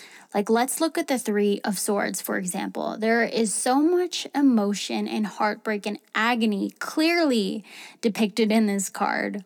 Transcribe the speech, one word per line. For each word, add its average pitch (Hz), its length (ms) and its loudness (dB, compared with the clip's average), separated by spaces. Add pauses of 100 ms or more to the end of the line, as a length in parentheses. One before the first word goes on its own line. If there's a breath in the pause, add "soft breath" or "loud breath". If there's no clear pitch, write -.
(320 loud breath)
Like, 202 160 -2
let's 233 320 0
look 320 160 0
at 330 120 -2
the 262 100 0
Three 208 460 0
of 190 120 -2
Swords, 202 440 -2
for 214 180 -4
example. 196 580 -6
There 226 280 2
is 226 280 0
so 269 300 2
much 349 500 0
emotion 214 760 2
and 226 180 -2
heartbreak 208 600 -2
and 208 120 -6 (160)
agony 214 640 0
clearly 269 840 2 (360 loud breath)
depicted 214 520 2
in 220 140 4
this 196 220 -2
card. 202 580 -2